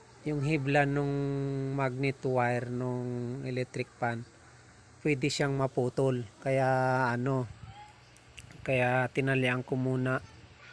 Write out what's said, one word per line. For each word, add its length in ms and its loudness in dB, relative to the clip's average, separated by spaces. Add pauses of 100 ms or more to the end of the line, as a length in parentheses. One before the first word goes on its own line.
(280)
Yung 180 0
hibla 400 4
nung 240 0 (640)
magnet 480 -2
wire 480 0
nung 800 -4
electric 500 -4
fan, 240 -2 (800)
pwede 320 0
siyang 240 0
maputol. 720 0 (140)
Kaya, 680 2
ano, 400 0 (1120)
kaya 480 2
tinalian 560 0
ko 80 -4
muna 480 0 (520)